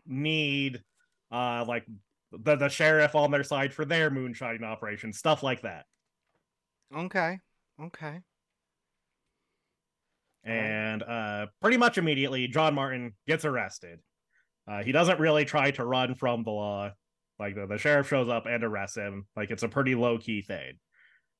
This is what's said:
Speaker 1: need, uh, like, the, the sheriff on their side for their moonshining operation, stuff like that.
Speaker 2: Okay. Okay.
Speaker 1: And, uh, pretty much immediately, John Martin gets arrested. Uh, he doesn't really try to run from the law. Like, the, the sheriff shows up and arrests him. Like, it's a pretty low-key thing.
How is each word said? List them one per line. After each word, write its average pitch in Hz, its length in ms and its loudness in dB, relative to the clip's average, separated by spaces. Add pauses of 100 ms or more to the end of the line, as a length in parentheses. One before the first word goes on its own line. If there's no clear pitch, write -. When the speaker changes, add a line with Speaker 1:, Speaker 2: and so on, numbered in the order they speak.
Speaker 1:
need, 139 760 -2 (480)
uh, 120 340 -2
like, 117 220 -4 (460)
the, 110 240 4
the 139 120 2
sheriff 151 460 6
on 147 160 6
their 139 140 2
side 139 280 -2
for 156 120 -4
their 156 260 2
moonshining 120 540 -6
operation, 110 480 -8
stuff 151 320 0
like 131 180 -2
that. 85 240 -10 (1080)
Speaker 2:
Okay. 180 460 -2 (420)
Okay. 156 380 -12 (2250)
Speaker 1:
And, 110 600 -2
uh, 107 420 -6 (160)
pretty 233 140 4
much 233 220 4
immediately, 135 500 0
John 151 260 2
Martin 127 400 -4 (140)
gets 160 160 0
arrested. 95 560 -6 (680)
Uh, 104 160 -6
he 113 80 -6
doesn't 165 300 4
really 151 240 4
try 143 260 2
to 135 140 -2
run 127 320 0
from 120 260 0
the 110 80 -4
law. 101 400 -4 (480)
Like, 101 160 -6
the, 98 120 -8
the 104 100 -4
sheriff 143 320 4
shows 127 220 2
up 117 160 -2
and 117 180 -2
arrests 101 320 -4
him. 98 300 -8 (100)
Like, 104 140 -4
it's 110 120 -6
a 117 60 0
pretty 131 260 0
low-key 117 460 0
thing. 76 380 -10 (600)